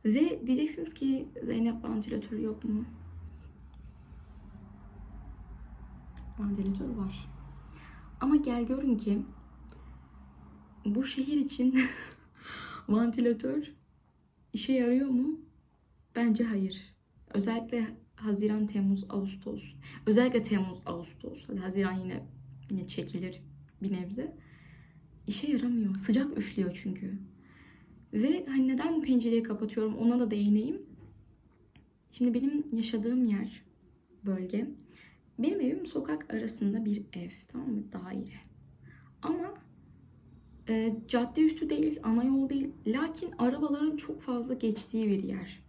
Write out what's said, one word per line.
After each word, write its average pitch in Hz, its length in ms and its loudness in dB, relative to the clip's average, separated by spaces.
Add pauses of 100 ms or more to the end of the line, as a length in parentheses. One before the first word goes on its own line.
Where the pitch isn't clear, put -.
Ve 254 420 4
diyeceksiniz 302 480 0
ki, 269 340 0 (140)
"Zeynep, 226 420 0
vantilatör 214 540 -2
yok 220 260 -4
mu?" 214 200 0 (3500)
Vantilatör 196 500 -2
var. 196 400 -6 (920)
Ama 285 160 6
gel 240 300 4
görün 262 300 2
ki 208 260 2 (1600)
bu 208 200 2
şehir 277 320 0
için 262 420 4 (540)
<laughs> - 560 -12
vantilatör 233 840 2 (800)
işe 226 200 -2
yarıyor 254 360 4
mu? 269 320 2 (760)
Bence 233 280 4
hayır. 196 500 -2 (400)
Özellikle 226 640 0 (200)
Haziran, 214 500 2
Temmuz, 196 420 2
Ağustos. - 540 -4 (440)
Özellikle 240 360 6
Temmuz, 190 440 0
Ağustos. 170 600 -10
Hadi 196 140 -4
Haziran 190 340 0
yine, 185 320 -6 (440)
yine 185 160 -4
çekilir - 540 -6 (420)
bir 190 100 0
nebze. 185 440 -4 (920)
İşe 294 260 -2
yaramıyor. 233 440 2
Sıcak 262 420 2
üflüyor 196 440 -2
çünkü. 190 360 -6 (960)
Ve 285 340 2
hani 269 220 4
neden 311 340 2
pencereyi 233 400 4
kapatıyorum, 214 540 0
ona 240 240 6
da 226 100 4
değineyim. 214 520 4 (1300)
Şimdi 247 220 2
benim 285 380 2
yaşadığım 233 540 2
yer, 202 360 0 (640)
bölge, 190 440 -2 (680)
benim 349 220 2
evim 311 260 0
sokak 302 480 -4
arasında 214 500 -2
bir 202 180 0 (100)
ev, 180 180 -8 (180)
tamam - 220 -6
mı? 208 120 -2 (100)
Daire. 185 480 -8 (840)
Ama, 349 320 -2 (1120)
e, 220 280 2 (120)
cadde 247 320 2
üstü 311 300 4
değil, 302 320 0
ana 226 220 4
yol 269 240 4
değil. 277 200 0 (180)
Lakin 311 520 -2
arabaların 285 580 2
çok - 260 -8
fazla 247 320 -2
geçtiği 226 540 0
bir 196 140 2
yer. 190 460 -6